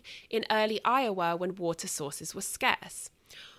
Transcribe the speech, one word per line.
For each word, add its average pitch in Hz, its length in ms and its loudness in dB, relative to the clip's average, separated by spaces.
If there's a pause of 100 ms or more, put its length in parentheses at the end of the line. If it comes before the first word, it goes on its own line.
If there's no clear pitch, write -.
(300)
in - 220 0
early 220 320 2
Iowa 196 540 4
when 185 180 -2
water 170 320 -2
sources - 480 -6
were 196 60 -8
scarce. - 680 0 (500)